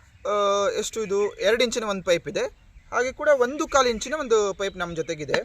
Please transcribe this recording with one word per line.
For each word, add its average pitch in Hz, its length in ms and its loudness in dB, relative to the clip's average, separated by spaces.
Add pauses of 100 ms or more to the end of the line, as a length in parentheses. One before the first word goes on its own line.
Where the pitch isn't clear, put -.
(280)
ಆ, 202 420 2 (100)
ಎಷ್ಟು 220 240 -4
ಇದು, 202 320 -2
ಎರಡು 233 280 2
ಇಂಚಿನ 233 200 -2
ಒಂದು 196 200 -4
ಪೈಪ್ 175 240 0
ಇದೆ. - 140 -4 (520)
ಹಾಗೆ 247 180 0
ಕೂಡ 294 220 -2
ಒಂದು 277 340 0
ಕಾಲು 262 220 4
ಇಂಚಿನ 233 240 -4
ಒಂದು 220 400 2
ಪೈಪ್ 196 240 -6
ನಮ್ಮ 175 180 -6
ಜೊತೆಗಿದೆ. 151 380 -6 (120)